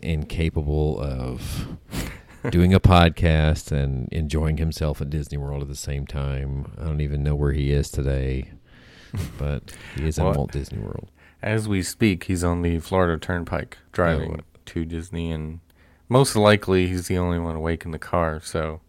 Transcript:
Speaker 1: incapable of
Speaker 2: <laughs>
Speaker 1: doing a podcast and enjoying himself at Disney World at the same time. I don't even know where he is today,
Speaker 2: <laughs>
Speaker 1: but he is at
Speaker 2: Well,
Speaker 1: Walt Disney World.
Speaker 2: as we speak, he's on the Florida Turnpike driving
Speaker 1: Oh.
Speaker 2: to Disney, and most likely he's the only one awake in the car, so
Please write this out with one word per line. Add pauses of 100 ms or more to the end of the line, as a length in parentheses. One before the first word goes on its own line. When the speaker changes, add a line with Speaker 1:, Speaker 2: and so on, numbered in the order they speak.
Speaker 1:
incapable
of (420)
Speaker 2:
<laughs>
Speaker 1:
doing
a
podcast
and
enjoying
himself
at
Disney
World
at
the
same
time.
I
don't
even
know
where
he
is
today, (420)
Speaker 2:
<laughs>
Speaker 1:
but (220)
he
is
at
Speaker 2:
Well,
Speaker 1:
Walt
Disney
World. (320)
Speaker 2:
as
we
speak,
he's
on
the
Florida
Turnpike (140)
driving
Speaker 1:
Oh. (220)
Speaker 2:
to
Disney,
and (480)
most
likely
he's
the
only
one
awake
in
the
car,
so